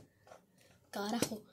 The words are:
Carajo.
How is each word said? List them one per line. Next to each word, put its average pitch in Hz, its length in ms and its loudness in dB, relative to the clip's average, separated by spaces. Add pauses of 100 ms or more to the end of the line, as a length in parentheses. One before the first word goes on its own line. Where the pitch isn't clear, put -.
(920)
Carajo. 214 500 2 (120)